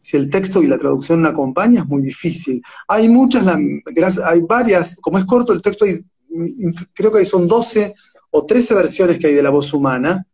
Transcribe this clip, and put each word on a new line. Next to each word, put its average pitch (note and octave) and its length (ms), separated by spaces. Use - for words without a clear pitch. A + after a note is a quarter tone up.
Si - 160
el C#3 120
texto F#3+ 340
y C#3+ 40
la C3 100
traducción C#3 440
no D#3 80
acompaña, E3 520
es C#3+ 60
muy C#3 140
difícil. C3+ 600
Hay A3 200
muchas, A#3+ 380
la, F3 120
gras-, F#3 380
hay E3+ 180
varias, G3+ 600
como E3 160
es F#3+ 80
corto A#3+ 280
el - 80
texto, G#3 240
hay, F3 180
inf-, C#4 640
creo G#3+ 180
que G3+ 140
son F3+ 220
doce G#3+ 480
o D3 140
trece A#3+ 280
versiones F3 440
que D#3 100
hay D3 60
de C#3+ 100
la C#3+ 60
voz C#3+ 240
humana C#3 600